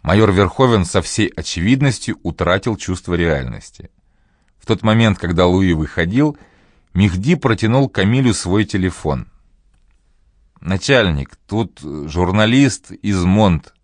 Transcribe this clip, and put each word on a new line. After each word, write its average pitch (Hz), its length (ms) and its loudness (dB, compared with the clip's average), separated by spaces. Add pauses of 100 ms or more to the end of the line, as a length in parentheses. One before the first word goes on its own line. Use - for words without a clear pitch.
Майор 101 300 2
Верховен 101 520 2
со 90 160 -2
всей - 280 -4
очевидностью 120 920 -2
утратил 90 540 -2
чувство 90 380 -6
реальности. 73 760 -4 (680)
В - 80 -18
тот - 160 -2
момент, 110 360 2
когда 87 280 0
Луи 92 260 2
выходил, 90 640 -2 (560)
Мехди 98 440 0
протянул 120 520 0
Камилю 117 460 0
свой 98 320 -2
телефон. 85 640 -4 (1300)
«Начальник, 90 760 0 (100)
тут 104 340 -6
журналист 90 1120 0
из 98 320 -2
Монт». 92 480 2 (120)